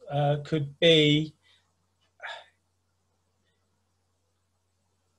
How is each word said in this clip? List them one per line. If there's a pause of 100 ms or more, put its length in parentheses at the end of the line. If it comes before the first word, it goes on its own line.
uh,
could
be, (3750)